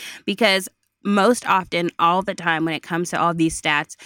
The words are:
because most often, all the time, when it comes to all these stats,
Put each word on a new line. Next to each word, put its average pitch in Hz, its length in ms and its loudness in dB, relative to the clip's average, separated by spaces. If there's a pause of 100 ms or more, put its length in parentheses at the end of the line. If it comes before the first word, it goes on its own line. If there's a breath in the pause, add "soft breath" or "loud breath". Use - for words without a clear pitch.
(260 loud breath)
because 196 440 2 (340)
most 202 460 2
often, 175 400 0 (100)
all 175 220 4
the 196 120 -6
time, 165 300 -2
when 160 100 -2
it 151 100 -6
comes 175 260 -4
to 175 100 -4
all 170 140 2
these 160 280 0
stats, 151 440 -2